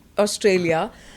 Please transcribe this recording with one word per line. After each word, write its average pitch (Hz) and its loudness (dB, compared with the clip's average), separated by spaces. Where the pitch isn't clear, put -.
Australia. 185 0